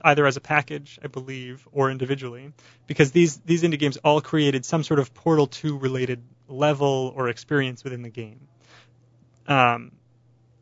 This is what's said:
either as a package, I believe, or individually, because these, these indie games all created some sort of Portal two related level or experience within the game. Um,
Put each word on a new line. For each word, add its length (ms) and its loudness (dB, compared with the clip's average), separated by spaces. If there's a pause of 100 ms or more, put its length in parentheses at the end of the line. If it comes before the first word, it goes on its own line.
either 200 4
as 120 2
a 40 -12
package, 640 -6
I 60 -12
believe, 640 -14
or 180 0
individually, 640 -8 (340)
because 240 2
these, 280 4
these 260 0
indie 140 0
games 200 -2
all 220 2
created 440 0
some 200 -2
sort 160 0
of 120 -2
Portal 360 2
two 300 -8
related 440 -4 (260)
level 680 0
or 120 -2
experience 540 -4
within 200 -12
the 60 -14
game. 300 -16 (1080)
Um, 420 2 (720)